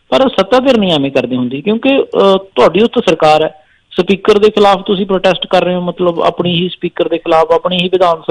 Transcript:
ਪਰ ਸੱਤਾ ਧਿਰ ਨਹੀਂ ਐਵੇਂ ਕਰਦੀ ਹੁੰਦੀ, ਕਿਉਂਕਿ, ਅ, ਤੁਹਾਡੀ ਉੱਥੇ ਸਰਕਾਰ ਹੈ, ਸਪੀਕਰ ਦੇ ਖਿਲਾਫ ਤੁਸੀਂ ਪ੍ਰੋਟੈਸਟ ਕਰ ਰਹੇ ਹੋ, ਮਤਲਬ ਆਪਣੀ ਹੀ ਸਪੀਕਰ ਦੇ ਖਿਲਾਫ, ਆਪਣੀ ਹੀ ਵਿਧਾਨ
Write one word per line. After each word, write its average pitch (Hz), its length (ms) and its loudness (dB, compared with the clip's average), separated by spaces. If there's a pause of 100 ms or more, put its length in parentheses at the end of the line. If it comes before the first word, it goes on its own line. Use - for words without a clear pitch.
ਪਰ 262 200 2
ਸੱਤਾ 196 300 0
ਧਿਰ 254 180 2
ਨਹੀਂ 190 140 0
ਐਵੇਂ 139 200 -2
ਕਰਦੀ 127 240 -2
ਹੁੰਦੀ, 123 260 -4
ਕਿਉਂਕਿ, 233 420 0
ਅ, 190 340 2 (180)
ਤੁਹਾਡੀ 196 260 2
ਉੱਥੇ 233 260 0
ਸਰਕਾਰ 156 360 2
ਹੈ, - 220 -8 (340)
ਸਪੀਕਰ 196 400 0
ਦੇ 214 100 4
ਖਿਲਾਫ 202 320 2
ਤੁਸੀਂ 196 240 -4
ਪ੍ਰੋਟੈਸਟ 190 420 -2
ਕਰ 180 160 0
ਰਹੇ 180 120 -2
ਹੋ, 180 60 -4
ਮਤਲਬ 175 380 -2
ਆਪਣੀ 175 340 -2
ਹੀ 175 160 -2
ਸਪੀਕਰ 170 400 -6
ਦੇ 165 80 -2
ਖਿਲਾਫ, 165 340 0
ਆਪਣੀ 180 260 0
ਹੀ 175 100 -2
ਵਿਧਾਨ 175 440 0